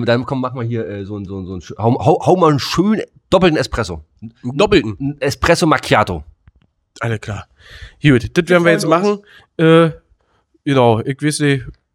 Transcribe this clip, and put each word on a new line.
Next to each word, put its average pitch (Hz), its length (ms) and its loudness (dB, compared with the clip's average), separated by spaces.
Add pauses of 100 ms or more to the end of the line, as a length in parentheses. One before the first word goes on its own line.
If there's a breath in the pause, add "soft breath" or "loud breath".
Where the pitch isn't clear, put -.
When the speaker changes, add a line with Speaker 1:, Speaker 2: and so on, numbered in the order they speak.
Speaker 1:
dann 120 200 0
komm, 131 160 -6
machen 127 200 -8
wir 117 60 -8
hier, 117 200 -6
äh, 101 180 -10
so 104 140 -12
ein, 101 60 -10
so 95 160 -10
ein, 92 60 -10
so 92 100 -10
ein 87 60 -12
schö-, - 160 -18
hau, 202 200 2
hau, 147 260 2
hau 170 120 4
mal 170 140 4
einen 143 100 0
schönen 196 420 -2 (280)
doppelten 175 280 4
Espresso. 87 460 -6 (160)
Speaker 2:
Einen 120 360 -12
doppelten? 165 440 2
Speaker 1:
Ein 139 200 -6
Espresso 160 460 0
Macchiato. 110 560 0 (760)
Speaker 2:
Alles 113 200 -6
klar. 101 280 -12 (520 loud breath)
Gut, 131 380 2
das 170 100 -2
werden 175 160 2
wir 170 80 4
jetzt 156 120 0
Speaker 1:
Freuen 160 180 2
Speaker 2:
machen. 208 160 0 (380 soft breath)
Äh, 165 340 4 (760)
genau, 123 360 4
ich 135 200 -6
weiß 147 200 -4
nicht, 139 240 0 (300)